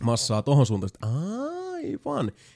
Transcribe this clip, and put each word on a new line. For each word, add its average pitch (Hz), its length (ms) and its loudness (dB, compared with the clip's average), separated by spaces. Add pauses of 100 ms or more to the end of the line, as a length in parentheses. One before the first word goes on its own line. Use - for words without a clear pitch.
massaa 113 380 2
tohon 143 240 6
suuntaan, 98 280 0
että - 140 -8 (680)
aivan. 294 580 -4 (240)